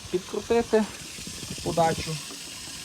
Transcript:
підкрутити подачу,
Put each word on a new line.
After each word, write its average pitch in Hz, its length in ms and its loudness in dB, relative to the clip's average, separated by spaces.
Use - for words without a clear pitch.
підкрутити 214 760 4
подачу, 165 460 4